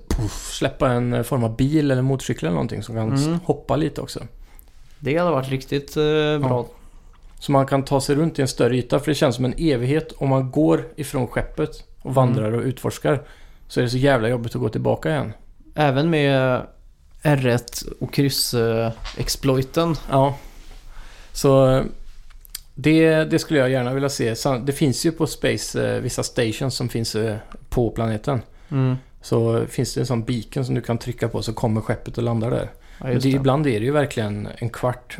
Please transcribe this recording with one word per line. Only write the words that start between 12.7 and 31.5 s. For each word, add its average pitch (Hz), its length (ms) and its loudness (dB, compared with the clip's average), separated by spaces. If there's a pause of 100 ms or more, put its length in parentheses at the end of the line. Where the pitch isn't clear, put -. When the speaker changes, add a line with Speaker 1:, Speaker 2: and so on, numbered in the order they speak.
Speaker 1:
så - 120 -2
är 127 40 4
det 117 60 0
så 127 80 -2
jävla 127 300 4
jobbigt 117 260 -2
att 123 60 -2
gå 120 80 0
tillbaka 123 420 0
igen. 120 220 -2 (420)
Speaker 2:
Även 147 360 2
med 135 520 2 (600)
R 139 240 4
ett 120 360 0 (180)
och 120 120 -6
kryss, 139 420 0
eh, 113 380 2 (240)
exploiten. 135 800 0 (140)
Speaker 1:
Ja. 135 240 4 (960)
Så, 135 440 6
eh, 143 60 2 (920)
det, 160 500 6
det 156 140 2
skulle 151 220 2
jag 127 100 4
gärna 131 240 0
vilja 139 140 0
se. 117 280 -2
Så, 135 220 0
det 139 140 -4
finns 139 340 2
ju 160 60 2
på 160 140 -2
Space, 117 680 -2
eh, 110 40 -2
vissa 120 220 -4
stations 120 520 -2
som 123 140 -4
finns, - 260 -4
eh, 107 220 -2 (320)
på 120 220 2
planeten. 113 520 -2 (260)
Speaker 2:
Mm. 131 280 0 (240)
Speaker 1:
Så 113 480 0
finns - 260 -4
det 131 60 -2
en 127 60 0
sån 117 180 -2
beacon 123 400 -4
som 127 100 -2
du 123 60 0
kan 117 180 -2
trycka 120 300 -4
på, 107 140 -4
så 113 100 -4